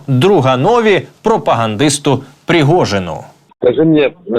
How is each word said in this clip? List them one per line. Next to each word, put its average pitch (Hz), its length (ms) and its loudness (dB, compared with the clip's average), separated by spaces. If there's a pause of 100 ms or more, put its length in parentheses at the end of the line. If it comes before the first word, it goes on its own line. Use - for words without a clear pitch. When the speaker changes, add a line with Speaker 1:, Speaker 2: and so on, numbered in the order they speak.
Speaker 1:
друганові, 165 960 2 (200)
пропагандисту 135 1000 -2 (240)
Пригожину. 131 680 0 (460)
Speaker 2:
Скажи 123 220 0
мне, 151 280 2 (260)